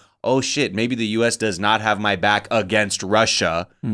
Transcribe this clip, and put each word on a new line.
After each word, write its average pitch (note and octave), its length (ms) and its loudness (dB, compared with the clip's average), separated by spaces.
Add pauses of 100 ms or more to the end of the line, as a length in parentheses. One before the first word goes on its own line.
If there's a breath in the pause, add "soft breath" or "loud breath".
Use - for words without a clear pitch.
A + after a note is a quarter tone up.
(220 soft breath)
"Oh, C3 180 2
shit, C3 360 -4
maybe A#2+ 180 -2
the A2+ 120 -4
U A2 180 0
S A#2 120 0
does G#2 220 -2
not G#2+ 220 2
have G#2+ 180 0
my G#2 160 0
back G#2 380 2
against G#2 500 0
Russia F#2+ 640 0 (280)